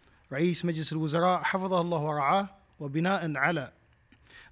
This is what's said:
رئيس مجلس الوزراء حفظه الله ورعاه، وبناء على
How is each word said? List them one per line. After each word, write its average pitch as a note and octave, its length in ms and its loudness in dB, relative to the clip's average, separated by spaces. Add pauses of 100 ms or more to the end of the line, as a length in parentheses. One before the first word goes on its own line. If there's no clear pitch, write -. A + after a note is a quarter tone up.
(320)
رئيس E3+ 320 0
مجلس D#3+ 280 -2
الوزراء D#3+ 500 2
حفظه F#3 380 0
الله E3+ 220 0
ورعاه، D#3 460 0 (320)
وبناء D#3+ 560 -2
على C#3+ 360 0 (800)